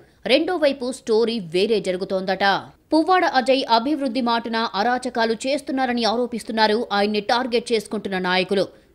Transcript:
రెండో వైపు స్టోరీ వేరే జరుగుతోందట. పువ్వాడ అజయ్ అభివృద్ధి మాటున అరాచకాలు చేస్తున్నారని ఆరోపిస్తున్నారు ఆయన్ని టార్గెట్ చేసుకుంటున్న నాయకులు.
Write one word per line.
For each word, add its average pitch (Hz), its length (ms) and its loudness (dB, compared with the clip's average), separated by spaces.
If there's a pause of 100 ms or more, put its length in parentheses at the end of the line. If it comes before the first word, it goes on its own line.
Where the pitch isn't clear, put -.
(260)
రెండో 311 300 2
వైపు 277 360 0
స్టోరీ 233 480 0
వేరే 190 400 0
జరుగుతోందట. 190 640 -2 (500)
పువ్వాడ 339 320 4
అజయ్ 262 440 2
అభివృద్ధి 262 520 0
మాటున 233 360 -2
అరాచకాలు 226 760 -2
చేస్తున్నారని 262 720 -2
ఆరోపిస్తున్నారు 220 880 0
ఆయన్ని 208 300 2
టార్గెట్ 240 520 0
చేసుకుంటున్న 202 440 -4
నాయకులు. 185 500 0 (280)